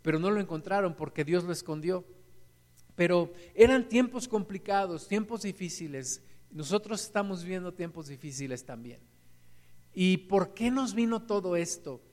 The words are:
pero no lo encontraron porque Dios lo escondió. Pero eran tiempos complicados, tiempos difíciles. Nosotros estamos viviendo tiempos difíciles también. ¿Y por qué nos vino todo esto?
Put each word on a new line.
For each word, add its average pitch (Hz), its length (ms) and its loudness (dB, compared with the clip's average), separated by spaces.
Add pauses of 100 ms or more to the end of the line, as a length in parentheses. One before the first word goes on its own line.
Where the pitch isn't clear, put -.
pero 156 160 0
no 180 140 2
lo 208 100 2
encontraron 180 540 -2
porque 151 280 -6
Dios 175 200 2
lo 175 100 -4
escondió. 160 500 -4 (920)
Pero 175 380 4 (220)
eran 247 340 8
tiempos 247 400 0
complicados, 196 800 -2
tiempos 214 320 -2
difíciles. 160 800 -8 (280)
Nosotros 202 520 -4
estamos 196 420 -4
viviendo 180 300 -6
tiempos 170 340 -10
difíciles 135 560 -8
también. 120 380 -14 (920)
¿Y 185 220 4
por 185 380 0
qué 240 180 0
nos 254 240 0
vino 226 260 2
todo 190 360 0
esto? 156 440 -4 (120)